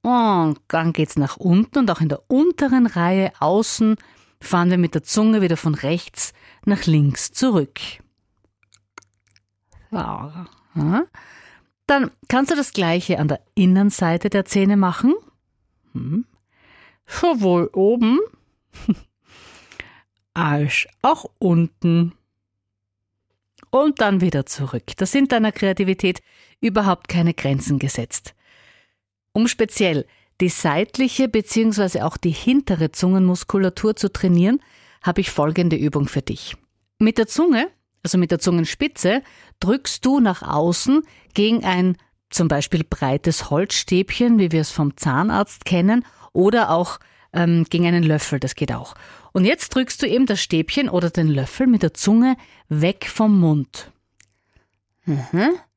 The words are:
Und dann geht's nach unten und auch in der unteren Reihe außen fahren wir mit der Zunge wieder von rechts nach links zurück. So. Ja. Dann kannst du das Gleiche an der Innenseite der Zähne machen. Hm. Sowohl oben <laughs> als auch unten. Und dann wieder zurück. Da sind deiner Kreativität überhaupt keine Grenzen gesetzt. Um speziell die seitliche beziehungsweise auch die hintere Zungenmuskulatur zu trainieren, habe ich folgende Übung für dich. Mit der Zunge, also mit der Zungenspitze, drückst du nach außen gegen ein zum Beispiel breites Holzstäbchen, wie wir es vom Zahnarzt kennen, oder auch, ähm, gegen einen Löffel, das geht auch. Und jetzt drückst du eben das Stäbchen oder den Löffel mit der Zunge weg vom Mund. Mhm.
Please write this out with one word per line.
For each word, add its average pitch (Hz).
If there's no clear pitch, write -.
Und 208
dann 165
geht's 156
nach 143
unten 190
und 233
auch 170
in 160
der 143
unteren 262
Reihe 190
außen 214
fahren 180
wir 180
mit 170
der 156
Zunge 220
wieder 165
von 156
rechts -
nach 202
links 147
zurück. 202
So. 220
Ja. 160
Dann 277
kannst 262
du 339
das 285
Gleiche 175
an 151
der 147
Innenseite 185
der 196
Zähne 196
machen. 196
Hm. 135
Sowohl 202
oben 233
<laughs> -
als 147
auch 294
unten. 170
Und 285
dann 202
wieder 156
zurück. -
Da -
sind 269
deiner 220
Kreativität 190
überhaupt 196
keine 170
Grenzen 135
gesetzt. -
Um 226
speziell 185
die 180
seitliche 220
beziehungsweise 208
auch 160
die -
hintere 185
Zungenmuskulatur 185
zu 196
trainieren, 185
habe 175
ich -
folgende 160
Übung 143
für -
dich. -
Mit 220
der 226
Zunge, 311
also 180
mit 175
der 170
Zungenspitze, 185
drückst -
du 269
nach 208
außen 175
gegen 220
ein 185
zum 170
Beispiel 147
breites -
Holzstäbchen, 190
wie 180
wir 160
es 151
vom 143
Zahnarzt 160
kennen, 196
oder 208
auch, 170
ähm, 170
gegen 175
einen 170
Löffel, 151
das -
geht 143
auch. 117
Und 185
jetzt 262
drückst -
du 285
eben 247
das 208
Stäbchen -
oder 175
den 160
Löffel 139
mit 240
der 160
Zunge 240
weg 160
vom 214
Mund. 151
Mhm. 175